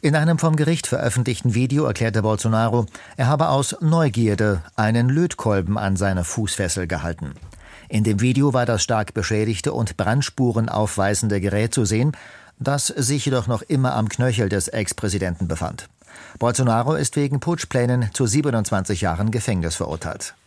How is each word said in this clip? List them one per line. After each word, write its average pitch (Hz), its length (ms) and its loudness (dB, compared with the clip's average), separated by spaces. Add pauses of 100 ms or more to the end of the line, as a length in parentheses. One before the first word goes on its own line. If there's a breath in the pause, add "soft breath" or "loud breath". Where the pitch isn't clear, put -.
In 143 140 2
einem 160 240 4
vom 160 160 2
Gericht 156 320 0
veröffentlichten 120 680 0
Video 131 300 2
erklärte 113 380 0
Bolsonaro, 110 640 2 (300 loud breath)
er 123 100 0
habe 151 220 2
aus 139 320 0
Neugierde 110 800 2 (140)
einen 113 320 2
Lötkolben 107 680 0
an 98 200 0
seine 92 260 0
Fußfessel 95 640 -4
gehalten. 80 480 -6 (540 loud breath)
In 107 160 0
dem 104 160 2
Video 127 320 2
war 123 120 2
das 113 160 0
stark 107 320 -2
beschädigte 110 600 -2
und 113 240 -2
Brandspuren 120 720 0
aufweisende 101 720 0
Gerät 101 340 0
zu 117 100 2
sehen, 113 280 2 (480 loud breath)
das 139 260 -2
sich 135 380 -2
jedoch 123 240 0
noch 117 140 -2
immer 135 340 0
am 110 120 0
Knöchel 117 400 0
des 98 200 0
Ex-Präsidenten 95 800 -2
befand. - 400 -6 (500 loud breath)
Bolsonaro 120 560 2
ist 143 220 -2
wegen 143 240 0
Putschplänen 123 720 0
zu 131 140 0
siebenundzwanzig 107 720 0
Jahren 98 320 0
Gefängnis 92 420 -2
verurteilt. - 600 -6 (120)